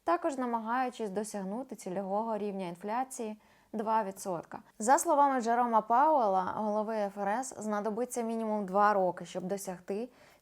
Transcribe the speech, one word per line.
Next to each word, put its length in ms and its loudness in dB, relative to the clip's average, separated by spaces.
також 340 0
намагаючись 720 -2
досягнути 640 -6
цільового 640 -4
рівня 280 -4
інфляції 720 -6
два 300 0
відсотка. 560 -6
За 200 6
словами 420 4
Джерома 400 2
Пауелла, 600 4
голови 400 -2
Ф 220 -4
Р 100 -2
С, 300 -2
знадобиться 640 -2
мінімум 440 -2
два 260 6
роки, 320 2
щоб 200 -8
досягти 640 -6